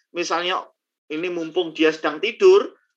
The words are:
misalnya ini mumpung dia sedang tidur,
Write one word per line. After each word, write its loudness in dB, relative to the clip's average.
misalnya -4
ini -6
mumpung -4
dia 2
sedang -4
tidur, 4